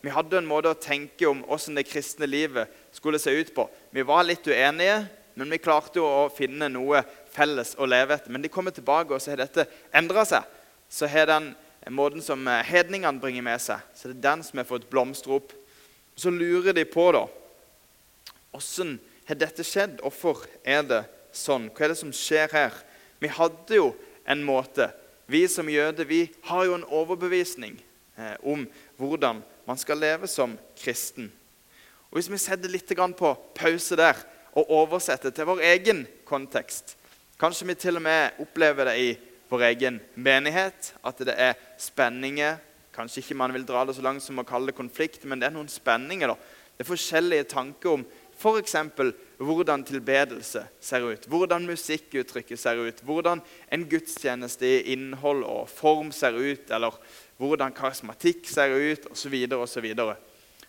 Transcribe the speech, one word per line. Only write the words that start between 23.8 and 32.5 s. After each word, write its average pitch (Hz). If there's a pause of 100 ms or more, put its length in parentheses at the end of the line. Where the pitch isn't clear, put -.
en 147
måte. 135 (400)
Vi 156
som 175
jøder, 151
vi 165 (220)
har 180
jo 180
en 170
overbevisning, 170 (380)
eh, 110
om 143 (300)
hvordan 135 (240)
man -
skal 151
leve 160
som 123 (200)
kristen. 117 (800)
Og -
hvis 175
vi 196
setter 185